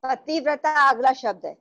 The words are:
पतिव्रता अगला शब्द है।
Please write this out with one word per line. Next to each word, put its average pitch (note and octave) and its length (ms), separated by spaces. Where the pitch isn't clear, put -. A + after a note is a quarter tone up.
पतिव्रता D4 840
अगला B3+ 240
शब्द G#3 320
है। D3+ 160